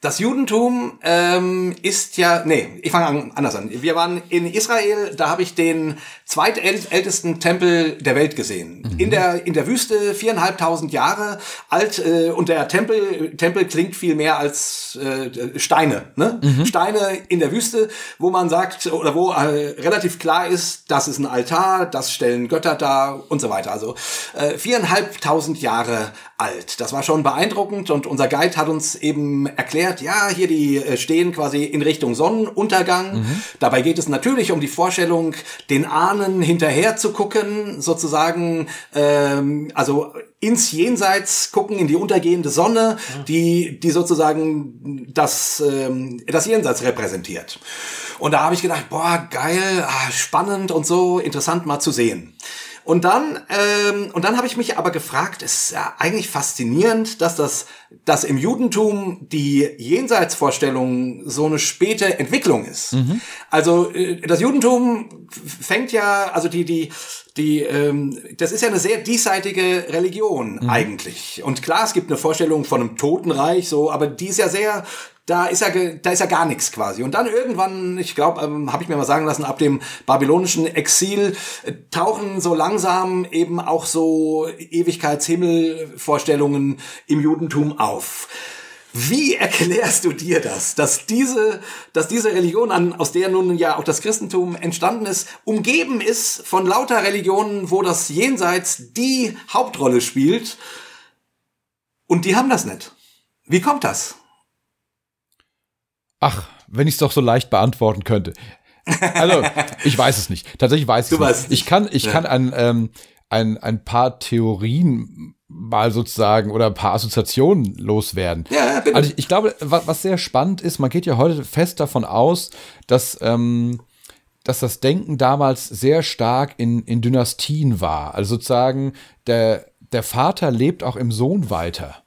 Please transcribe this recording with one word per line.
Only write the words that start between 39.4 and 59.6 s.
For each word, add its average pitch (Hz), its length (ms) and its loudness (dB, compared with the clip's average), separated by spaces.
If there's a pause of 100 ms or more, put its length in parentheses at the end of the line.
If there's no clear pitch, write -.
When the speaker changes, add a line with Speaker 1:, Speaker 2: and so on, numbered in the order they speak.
Speaker 1:
also 143 380 0 (260)
ins - 320 2
Jenseits 190 800 0
gucken, 202 280 -2
in 165 100 2
die 147 80 2
untergehende 175 540 2
Sonne, 220 480 2 (200)
Speaker 3:
Mhm. 143 60 -10
Speaker 1:
die, 165 560 2
die 165 100 2
sozusagen 151 1200 0
das, - 480 0
ähm, 131 680 -2
das 156 180 2
Jenseits 170 380 2
repräsentiert. 95 760 -4 (600)
Und 151 120 0
da 139 100 4
habe 165 120 2
ich 180 80 -2
gedacht, 160 280 -2
boah, 170 400 0
geil, 180 540 0
ah, 131 280 -2
spannend 190 580 -2
und 156 160 0
so, 180 320 4
interessant 165 480 -2
mal 143 140 -2
zu 160 100 0
sehen. 110 440 -2 (540)
Und 170 160 4
dann, 262 340 2 (120)
ähm, 202 640 0
und 175 100 -2
dann 226 140 2
habe 247 80 0
ich 240 100 -4
mich 233 220 -2
aber 175 120 0
gefragt, 156 520 -4
es - 220 -2
ist - 80 -4
ja 147 260 -4
eigentlich 180 320 -2
faszinierend, 180 880 0
dass 170 160 0
das, - 300 -2 (400)
dass 147 180 2
im 139 140 0
Judentum 202 920 0
die 143 280 2 (180)